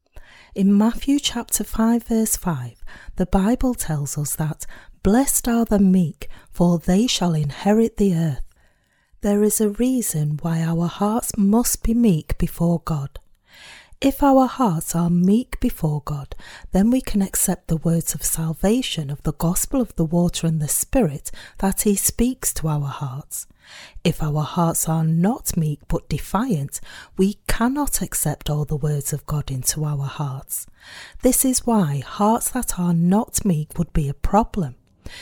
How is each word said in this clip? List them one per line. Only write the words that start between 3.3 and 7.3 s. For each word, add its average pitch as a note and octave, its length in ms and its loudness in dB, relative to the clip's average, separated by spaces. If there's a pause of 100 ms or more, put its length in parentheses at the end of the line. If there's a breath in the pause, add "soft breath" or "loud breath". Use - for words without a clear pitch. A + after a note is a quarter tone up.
tells D3 440 -4
us D3 180 -4
that, D#3 300 -4 (380 loud breath)
"Blessed A#3 420 2
are A#3 180 2
the G#3+ 140 2
meek, F#3 500 2 (220 soft breath)
for F3 280 2
they F#3 280 2
shall F3 260 0